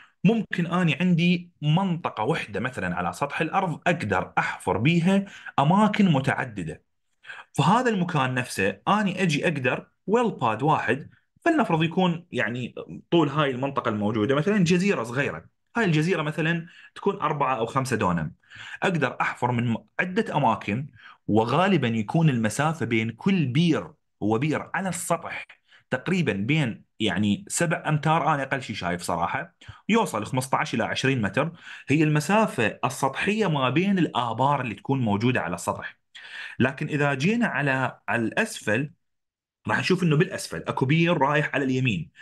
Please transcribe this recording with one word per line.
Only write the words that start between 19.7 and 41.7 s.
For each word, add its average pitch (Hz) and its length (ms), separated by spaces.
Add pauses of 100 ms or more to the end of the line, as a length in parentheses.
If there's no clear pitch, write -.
م-، - 140 (140)
عدة 185 360
أماكن، 120 500 (420)
وغالبًا 127 600
يكون 113 400
المسافة 123 580
بين 113 240
كل 180 360
بير 123 440 (300)
وبير 113 540
على 185 140
السطح - 580 (440)
تقريبًا 151 420
بين 113 520 (160)
يعني 101 480
سبع 170 380
أمتار، 156 480
أنا 139 80
أقل 131 200
شي 113 120
شايف 87 280
صراحة، 87 520 (340)
يوصل 190 360
خمسطعش 131 500
إلى 110 100
عشرين 123 380
متر، 143 300 (360)
هي 151 140
المسافة 151 840
السطحية 196 640
ما 135 240
بين 185 280
الآبار 127 640
اللي 117 140
تكون 135 260
موجودة 113 400
على 85 140
السطح. - 440 (600)
لكن 139 300
إذا 143 260
جينا 202 320
على، 131 520 (100)
على 113 140
الأسفل، 135 680 (800)
راح 123 100
نشوف 175 240
إنه 156 140
بالأسفل 113 500
أكو 131 200
بير 165 320
رايح 147 360
على 135 100
اليمين، 127 460 (120)